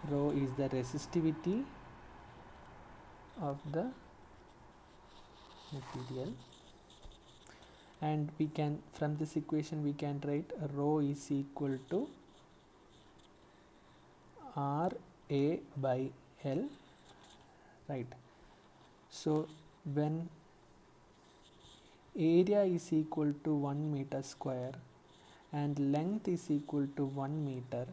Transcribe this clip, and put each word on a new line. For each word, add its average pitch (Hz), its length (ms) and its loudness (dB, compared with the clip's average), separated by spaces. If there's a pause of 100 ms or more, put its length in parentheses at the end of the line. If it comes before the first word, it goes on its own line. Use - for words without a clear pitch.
rho 143 200 4
is 139 240 2
the 135 160 0
resistivity 160 920 0 (1800)
of 143 160 0 (140)
the 190 200 0 (1800)
material, 131 580 -6 (1700)
and 151 360 2
we 160 80 4
can, 151 340 0 (140)
from 151 240 0
this 156 180 -2
equation 151 480 0
we 143 100 2
can 143 320 -2
write 147 240 0 (260)
rho 147 240 4
is 143 320 0
equal 139 460 0 (120)
to 226 180 0 (2500)
R 147 360 2 (400)
A 143 280 4 (160)
by 131 340 2 (360)
L, 170 240 0 (1200)
right? 127 180 -4 (1000)
So 156 380 2 (360)
when 156 460 0 (1900)
area 180 460 8
is 175 300 2
equal 156 400 4 (100)
to 156 100 4
one 143 380 2
meter 139 320 -2
square 127 480 -4 (800)
and 143 400 2
length 180 360 2
is 175 220 0
equal 143 460 2
to 143 100 2
one 139 380 -2
meter 127 500 -2